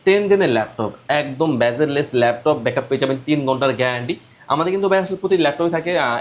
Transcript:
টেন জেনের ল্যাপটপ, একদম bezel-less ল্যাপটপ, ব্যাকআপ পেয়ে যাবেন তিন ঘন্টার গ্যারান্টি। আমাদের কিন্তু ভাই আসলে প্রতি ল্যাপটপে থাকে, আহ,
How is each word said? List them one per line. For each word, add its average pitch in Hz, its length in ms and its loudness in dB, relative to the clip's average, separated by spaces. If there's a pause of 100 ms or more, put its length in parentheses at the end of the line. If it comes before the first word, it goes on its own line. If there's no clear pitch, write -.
টেন 202 240 4
জেনের 196 220 4
ল্যাপটপ, 110 400 -2 (180)
একদম 143 520 0
bezel-less 139 540 0
ল্যাপটপ, 120 480 2
ব্যাকআপ 123 260 -2
পেয়ে 135 100 -2
যাবেন 135 180 0 (100)
তিন 147 200 0
ঘন্টার 131 260 0
গ্যারান্টি। 120 440 -2 (320)
আমাদের 160 240 0
কিন্তু 196 160 -2
ভাই 190 100 4
আসলে 185 180 -2
প্রতি 185 200 0
ল্যাপটপে 165 340 0
থাকে, 170 280 -2
আহ, 120 220 0